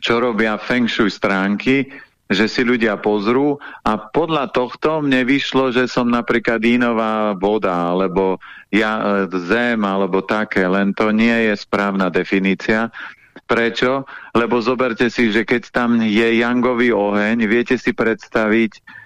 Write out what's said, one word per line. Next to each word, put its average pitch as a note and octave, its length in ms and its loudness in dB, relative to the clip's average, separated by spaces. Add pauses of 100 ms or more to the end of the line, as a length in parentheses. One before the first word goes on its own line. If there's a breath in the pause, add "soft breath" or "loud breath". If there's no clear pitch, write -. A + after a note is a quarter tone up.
čo A#2 160 2
robia A2 400 0
Feng B2 240 -2
Shui A2 240 0
stránky, G2+ 800 0 (360 loud breath)
že G#2 240 0
si B2+ 160 0
ľudia A2+ 320 2
pozrú A#2+ 640 0 (240 loud breath)
a G#2+ 160 0
podľa D3+ 480 -2
tohto D3+ 560 -2
mne B2+ 240 2
vyšlo, C3 480 0
že B2+ 80 2
som A#2+ 240 0
napríklad A#2+ 480 0
Yinová A2 800 0
voda, F#2 560 0
alebo F#2 480 0 (320 loud breath)
ja, G#2+ 560 0
e, F2+ 160 -6
zem, A2+ 400 0
alebo F#2+ 400 0
také, G#2+ 400 -2
len G2 320 0
to G#2+ 160 0
nie A2+ 400 2
je - 80 -2
správna G2 480 -2
definícia. F#2+ 800 0 (560 loud breath)
Prečo? A#2+ 640 0 (240 loud breath)
Lebo A#2 320 0
zoberte A#2+ 480 0
si, A#2+ 160 0
že G#2 160 0
keď A#2+ 240 -2
tam A#2 320 0
je A2+ 400 2
Yangový A#2+ 560 2
oheň, G#2 480 0
viete A#2 320 2
si A#2 160 -2
predstaviť, A2 800 0 (340 loud breath)